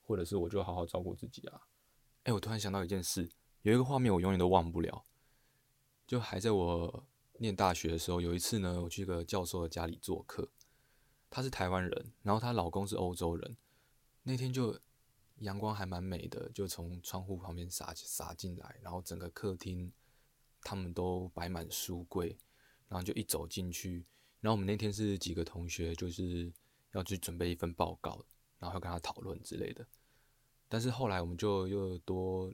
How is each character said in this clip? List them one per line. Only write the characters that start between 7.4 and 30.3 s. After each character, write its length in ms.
念 140
大 180
学 160
的 100
时 120
候， 100
有 140
一 40
次 200
呢， 240
我 60
去 140
一 20
个 200
教 200
授 180
的 60
家 180
里 160
做 220
客， 240
她 100
是 80
台 200
湾 180
人， 260
然 120
后 60
她 120
老 160
公 160
是 120
欧 180
洲 220
人， 200
那 120
天 160
就 240
阳 200
光 160
还 140
蛮 160
美 240
的， 260
就 140
从 340
窗 220
户 140
旁 180
边 160
洒， 240
洒 400
进 220
来， 260
然 100
后 80
整 160
个 140
客 240
厅 380
他 120
们 180
都 360
摆 200
满 220
书 380
柜， 280
然 100
后 60
就 100
一 80
走 240
进 240
去， 340
然 100
后 20
我 40
们 100
那 100
天 160
是 240
几 160
个 120
同 240
学， 260
就 160
是 420
要 120
去 120
准 220
备 140
一 20
份 180
报 280
告， 240
然 100
后 60
要 60
跟 100
他 80
讨 220
论 240
之 120
类 160
的。 140